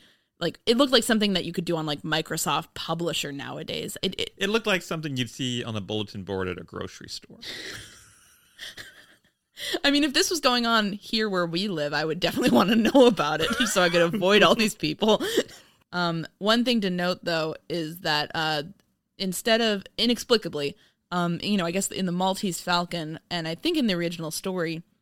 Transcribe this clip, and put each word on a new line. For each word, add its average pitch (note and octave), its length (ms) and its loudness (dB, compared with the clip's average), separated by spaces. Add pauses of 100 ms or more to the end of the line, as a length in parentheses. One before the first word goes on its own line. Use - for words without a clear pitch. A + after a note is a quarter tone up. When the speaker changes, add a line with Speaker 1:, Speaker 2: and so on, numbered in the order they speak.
(400)
Speaker 1:
like, E3 260 -4
it A#3 120 4
looked C4+ 160 4
like A#3 100 4
something G#3 300 2
that F3+ 100 0
you E3+ 80 -8
could E3+ 140 -6
do E3+ 100 -2
on, D#3 100 -2
like, D3 180 -4
Microsoft D#3 720 -2
Publisher E3 580 -4
nowadays. C#3 680 -8
It, F#3+ 160 -4
it - 200 -4
Speaker 2:
It G3 120 0
looked A3 180 0
like F#3 140 2
something D#3 360 -6
you'd B2 120 -2
see B2 360 -4
on A2+ 100 -6
a G#2 60 -4
bulletin G#2 420 -6
board F#2+ 240 -2
at F2 100 -6
a F2 60 -12
grocery F#2 460 -12
store. - 340 -16
<laughs> - 60 -12 (2250)
Speaker 1:
I C#4+ 80 4
mean, C#4+ 140 4
if C4+ 80 -2
this F4 160 2
was F4 100 -2
going B3 260 2
on A3 280 2
here G#3+ 360 -2
where F3+ 160 0
we E3+ 220 -2
live, D3+ 260 -2
I D3+ 120 0
would D#3+ 140 -2
definitely F3 300 2
<laughs> - 20 4
wanna A#3 240 6
know A#3+ 320 8
about D3+ 340 2
it - 80 0 (100)
just A#3 140 0
so F#3+ 80 4
I F3 80 6
could F3 120 4
avoid F#3+ 420 4
all E3+ 120 8
these A3 200 2
people. G3+ 520 2
<laughs> A4 40 -4 (600)
Um, E3+ 360 -2 (100)
one A3+ 280 2
thing A#3 160 2
to F#3+ 100 0
note, F3+ 340 -2
though, D#3+ 300 -2 (120)
is E3+ 340 -6
that, D3+ 340 0
uh, D#3 260 0 (560)
instead G3 420 0
of, G#3+ 240 0 (140)
inexplicably, G3+ 800 0 (340)
um, F3 300 0
you G#3 160 0
know, F3 80 0
I E3+ 60 -2
guess G3 180 -2
in - 160 -4
the F3 60 -2
Maltese F#3 500 -2
Falcon, F3 580 -4 (120)
and E3 160 -4
I E3 80 -6
think D#4+ 200 -2
in C#4 120 2
the F#3 80 2
original E3+ 340 -4
story E3+ 540 -4 (180)